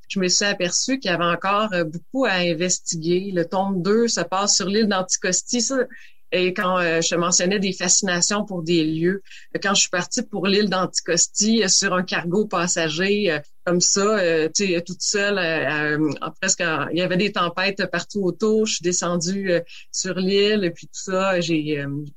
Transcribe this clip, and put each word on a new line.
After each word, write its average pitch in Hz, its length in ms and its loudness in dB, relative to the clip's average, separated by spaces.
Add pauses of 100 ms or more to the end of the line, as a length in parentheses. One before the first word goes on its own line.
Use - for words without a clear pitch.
je - 100 -4
me 185 80 2
suis 185 180 2
aperçue 196 540 0
qu'il 190 140 -2
y - 20 2
avait 165 80 0
encore, 190 500 0
euh, 175 120 2
beaucoup 170 400 -4
à 202 80 2
investiguer. 175 1000 0
Le 170 120 2
tome 190 360 0
deux 214 280 4
se 196 140 0
passe 196 340 0
sur 190 100 0
l'île 208 220 2
d'Anticosti. 190 720 0
Ça, 269 160 -2 (600)
et 185 160 2
quand, 185 260 0
euh, 165 220 2
je 165 140 0
mentionnais 180 460 2
des 190 120 0
fascinations 185 720 0
pour 175 200 -6
des 165 180 2
lieux, 165 400 0 (400)
quand 202 120 0
je - 80 4
suis - 60 0
partie 180 340 -4
pour 202 260 -4
l'île 202 200 4
d'Anticosti, 185 920 2
euh, 196 60 2
sur 190 260 2
un 185 80 2
cargo 180 440 0
passager, 180 840 0
euh, 151 80 0 (260)
comme 180 160 2
ça, 202 380 2
euh, 165 340 2
tu 202 140 0
sais, 170 180 0
toute 180 160 -12
seule, 202 380 0
euh, 151 580 0
euh, 151 140 2 (100)
en, - 120 -8
presque - 280 -2
en, 151 280 -2
il 156 100 -2
y 180 40 2
avait 180 160 0
des 202 120 2
tempêtes 185 580 -2
partout 190 360 -4
autour. 214 420 2
Je 220 80 -2
suis - 80 -6
descendue, 175 720 0
euh, 170 80 4 (320)
sur 180 240 -4
l'île 202 480 2
et 170 80 0
puis 151 160 -16
tout - 240 -10
ça, 185 280 2
j'ai, 151 380 0
euh, 143 100 -4 (280)